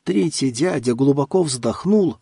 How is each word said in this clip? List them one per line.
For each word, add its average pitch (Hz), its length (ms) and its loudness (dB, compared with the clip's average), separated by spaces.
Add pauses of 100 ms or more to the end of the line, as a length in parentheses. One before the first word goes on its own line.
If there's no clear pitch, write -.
Третий 165 460 0
дядя 123 460 -2
глубоко 139 480 2
вздохнул, 147 800 0